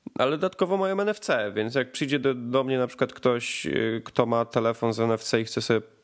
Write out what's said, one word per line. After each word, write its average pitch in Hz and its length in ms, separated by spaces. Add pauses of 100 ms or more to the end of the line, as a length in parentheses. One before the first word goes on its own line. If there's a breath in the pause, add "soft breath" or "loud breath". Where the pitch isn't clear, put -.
(200)
ale 131 120
dodatkowo 185 460
mają 190 220
N 202 100
F 208 100
C, 110 360
więc 110 200
jak 127 160
przyjdzie 143 280
do, 135 140
do 123 300
mnie 131 140
na 127 100
przykład - 260
ktoś, - 520
y, 113 400
kto - 200
ma 117 200
telefon 113 480
z 107 60
N 117 120
F 113 120
C 113 180
i 113 40
chce - 160
sobie 110 200 (220)